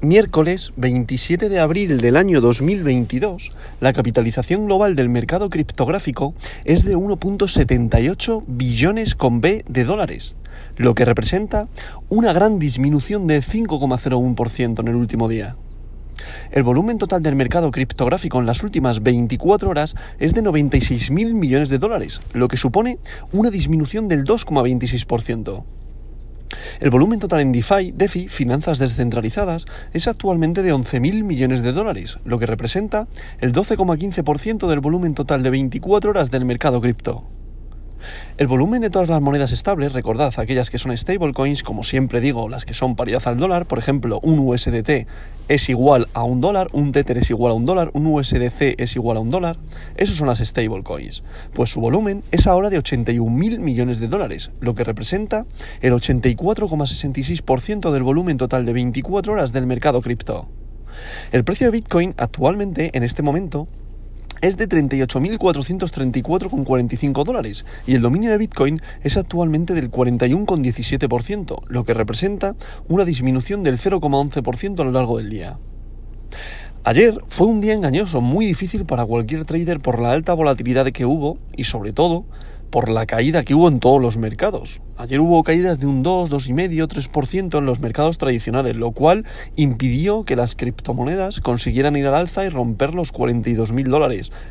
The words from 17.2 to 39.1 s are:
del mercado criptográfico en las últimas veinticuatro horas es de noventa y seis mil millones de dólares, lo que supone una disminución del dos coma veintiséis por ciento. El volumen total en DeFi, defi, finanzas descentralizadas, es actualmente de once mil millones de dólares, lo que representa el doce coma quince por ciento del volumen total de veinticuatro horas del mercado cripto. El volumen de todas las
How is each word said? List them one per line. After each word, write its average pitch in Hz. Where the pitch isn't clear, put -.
del 147
mercado 139
criptográfico 131
en 123
las 117
últimas 131
veinticuatro 127
horas 151
es 160
de 226
noventa 151
y 131
seis 120
mil 220
millones 147
de 135
dólares, 143
lo 123
que -
supone 214
una 214
disminución 165
del 147
dos 220
coma 143
veintiséis 123
por 117
ciento. 110
El 139
volumen 190
total 170
en 135
DeFi, 185
defi, 190
finanzas 139
descentralizadas, 123
es 165
actualmente 180
de 185
once 131
mil 196
millones 131
de 123
dólares, 160
lo 117
que 113
representa 196
el 123
doce 202
coma 175
quince 175
por 147
ciento 214
del 147
volumen 160
total 135
de 127
veinticuatro 135
horas 165
del 127
mercado 123
cripto. -
El 143
volumen 160
de 214
todas 180
las 160